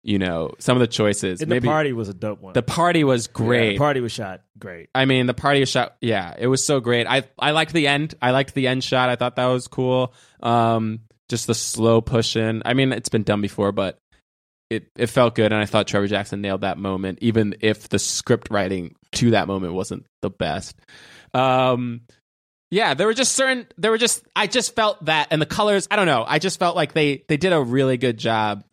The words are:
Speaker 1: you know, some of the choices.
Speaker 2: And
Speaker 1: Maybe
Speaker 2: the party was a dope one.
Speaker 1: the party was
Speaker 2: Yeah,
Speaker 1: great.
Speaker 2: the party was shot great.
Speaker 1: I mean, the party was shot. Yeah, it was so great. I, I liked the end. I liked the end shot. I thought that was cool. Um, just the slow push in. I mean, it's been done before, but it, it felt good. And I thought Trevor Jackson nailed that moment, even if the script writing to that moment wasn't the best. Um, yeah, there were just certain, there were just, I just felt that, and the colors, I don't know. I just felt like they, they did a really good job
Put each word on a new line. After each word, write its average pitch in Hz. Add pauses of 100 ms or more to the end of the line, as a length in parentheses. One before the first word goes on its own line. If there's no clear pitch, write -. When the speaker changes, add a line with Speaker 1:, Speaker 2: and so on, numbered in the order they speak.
Speaker 1:
you 104
know, 82
some 127
of 127
the 120
choices. 101
Speaker 2:
And -
Speaker 1:
Maybe 120
Speaker 2:
the -
party 151
was 110
a 95
dope 101
one. 95
Speaker 1:
the 123
party 170
was 123
Speaker 2:
Yeah, - (120)
Speaker 1:
great. 117
Speaker 2:
the 101
party 143
was 117
shot 95 (160)
great. 87
Speaker 1:
I 131
mean, 127
the 123
party 139
was 131
shot. -
Yeah, 101
it 117
was 131
so 143
great. 120
I, 131 (160)
I 143
liked 156
the 156
end. 143
I 127
liked 135
the 131
end 127
shot. 127
I 123
thought 123
that 127
was 127
cool. 127 (300)
Um, 113 (280)
just -
the 117
slow 113
push 117
in. 113
I 123
mean, 131
it's 110
been 110
done 104
before, 101
but 98 (680)
it, 110
it 120
felt 117
good. 110
And 107
I -
thought 104
Trevor 101
Jackson 101
nailed 98
that 98
moment, 95
even 110
if 107
the 101
script -
writing 95 (180)
to 120
that 95
moment 95
wasn't - (160)
the 98
best. - (580)
Um, 127 (680)
yeah, 175
there 175
were 226
just 247
certain, 262 (120)
there 202
were 226
just, - (100)
I 208
just -
felt 208
that, 151
and 156
the 151
colors, 208
I 208
don't 196
know. 123
I 151
just 180
felt 175
like 160
they, 147
they 156
did 180
a 151
really 131
good 120
job 107